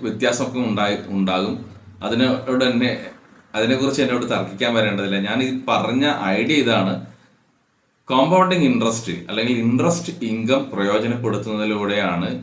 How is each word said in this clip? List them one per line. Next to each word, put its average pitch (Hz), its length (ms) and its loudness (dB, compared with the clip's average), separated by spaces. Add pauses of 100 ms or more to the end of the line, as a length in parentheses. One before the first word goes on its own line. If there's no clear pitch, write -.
വ്യത്യാസമൊക്കെ 120 540 -2 (100)
ഉണ്ടായി, 104 260 0 (220)
ഉണ്ടാകും. 95 380 0 (500)
അതിനോട് 127 600 0
തന്നെ, 120 220 2 (680)
അതിനെക്കുറിച്ച് 131 500 2
എന്നോട് 120 260 -2
തർക്കിക്കാൻ 110 460 -2
വരേണ്ടതില്ല. 101 500 0
ഞാൻ 113 100 -2 (100)
ഈ - 20 -2 (200)
പറഞ്ഞ 117 360 2 (320)
ഐഡിയ 131 260 2
ഇതാണ്, 98 300 2 (1200)
കോമ്പൗണ്ടിങ് 170 600 4
ഇൻട്രസ്റ്റ് 113 420 0 (160)
അല്ലെങ്കിൽ 113 260 0 (100)
ഇൻട്രസ്റ്റ് 151 480 2 (180)
ഇൻകം 113 320 0 (100)
പ്രയോജനപ്പെടുത്തുന്നതിലൂടെയാണ് 104 1600 -2 (120)